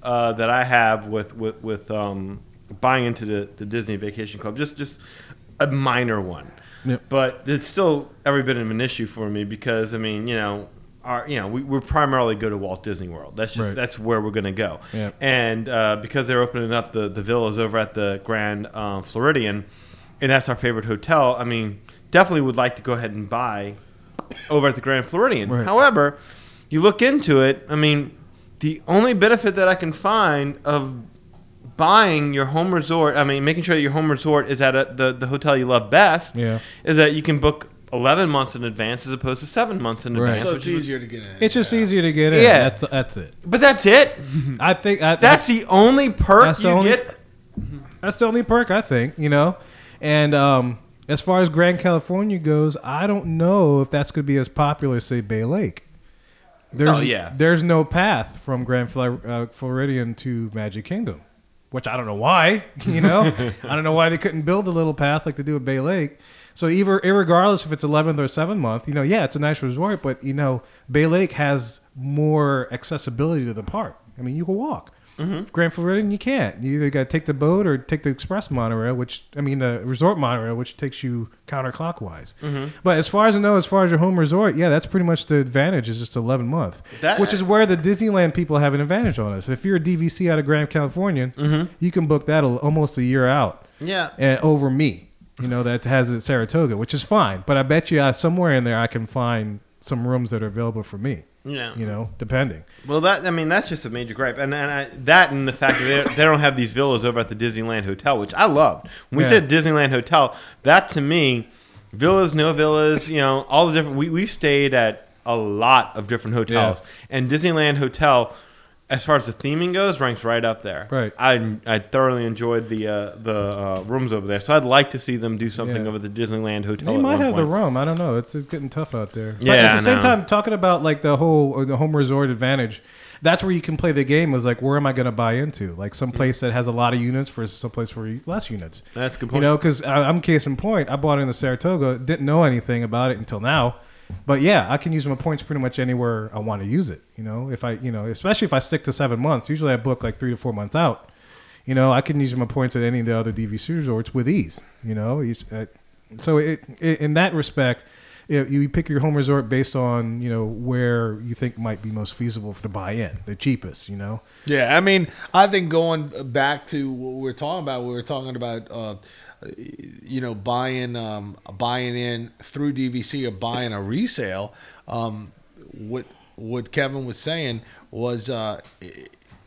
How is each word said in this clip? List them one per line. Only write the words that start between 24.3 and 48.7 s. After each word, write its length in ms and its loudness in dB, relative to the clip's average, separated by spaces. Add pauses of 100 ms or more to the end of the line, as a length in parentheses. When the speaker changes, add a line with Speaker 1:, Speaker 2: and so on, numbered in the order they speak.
Speaker 1:
over 180 4
at 80 2
the 60 -10
Grand 280 -2
Floridian. 400 0
Speaker 2:
Right. 160 0
Speaker 1:
However, 520 4 (520)
you 120 0
look 200 6
into 400 4
it, 280 2
I 60 -4
mean, 360 2 (480)
the 280 -4
only 260 4
benefit 420 4
that 140 4
I 60 4
can 180 -6
find 720 0
of 300 -2 (840)
buying 560 4
your 120 0
home 280 0
resort, 420 2
I 80 4
mean, 220 0
making 180 0
sure 120 2
that 60 2
your 100 0
home 200 0
resort 380 2
is 120 -2
at 140 4
a, 180 0
the, 200 0
the 140 -6
hotel 280 0
you 120 0
love 220 2
best, 460 4
Speaker 2:
Yeah. 240 0 (240)
Speaker 1:
is 140 2
that 160 6
you 80 -4
can 180 0
book 300 0 (240)
eleven 360 2
months 260 0
in 100 -8
advance 420 -4
as 60 -6
opposed 260 -4
to 60 -12
seven 360 -2
months 240 -6
in 120 -6
Speaker 2:
Right. 120 2
Speaker 1:
advance. 140 0
Speaker 3:
So 60 -2
Speaker 1:
which 80 -2
Speaker 3:
it's 100 -6
Speaker 1:
is 80 -2
Speaker 3:
easier 240 -4
to 60 -12
get 180 -14
in. 160 -18
Speaker 2:
It's 140 2
just 180 2
Speaker 3:
Yeah. 80 2
Speaker 2:
easier 220 2
to 100 2
get 220 4
in. 100 8
Speaker 1:
Yeah. 260 8
Speaker 2:
That's, 200 -6
that's 280 -4
it. 160 -12 (120)
Speaker 1:
But 160 2
that's 240 6
it. 280 8 (240)
Speaker 2:
<laughs> 220 -2
I 140 4
think 280 0
I, 140 4
Speaker 1:
That's 320 6
the 180 2
only 440 8
perk 360 8
Speaker 2:
that's 140 2
the 100 4
Speaker 1:
you 60 6
Speaker 2:
only 140 6
Speaker 1:
get. 280 0 (840)
Speaker 2:
That's 160 -4
the 80 4
only 180 2
perk, 280 2